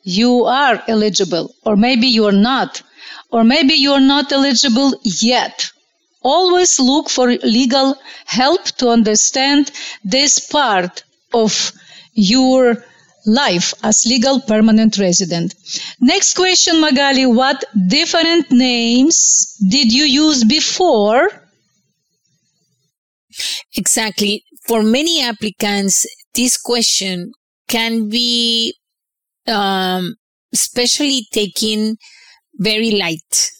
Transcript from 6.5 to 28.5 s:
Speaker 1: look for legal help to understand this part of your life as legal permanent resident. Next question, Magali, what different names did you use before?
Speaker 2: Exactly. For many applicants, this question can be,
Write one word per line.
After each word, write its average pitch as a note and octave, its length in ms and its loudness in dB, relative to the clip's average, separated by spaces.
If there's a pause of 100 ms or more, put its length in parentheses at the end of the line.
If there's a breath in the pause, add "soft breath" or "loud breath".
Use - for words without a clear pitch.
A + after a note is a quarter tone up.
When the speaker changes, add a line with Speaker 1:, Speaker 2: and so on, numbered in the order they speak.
Speaker 1:
look C4+ 300 0
for B3+ 180 0
legal C4 680 0 (300 loud breath)
help C4+ 380 0 (160)
to B3 100 0
understand B3 840 0 (320 loud breath)
this C4 360 0
part G#3 640 -2 (300)
of A3 380 0 (420 loud breath)
your B3 720 2 (420 soft breath)
life G#3+ 480 0 (100)
as - 220 0
legal C4 360 0
permanent A3 560 2
resident. F3 580 -2 (460 loud breath)
Next E4+ 340 0
question, F4+ 460 2
Magali, C#4 440 2
what C4 380 0 (240)
different E4 640 0
names B3 1040 2 (140)
did A#3 240 2
you C#4 100 2
use D4 400 2
before? C#4 880 2 (2500 loud breath)
Speaker 2:
Exactly. G#3 680 -2 (240)
For A3+ 160 0
many D4 380 0
applicants, G3+ 840 -4 (300)
this A#3+ 220 -2
question G3 760 -4 (360)
can A3+ 420 -2
be, A#3 680 -2 (720)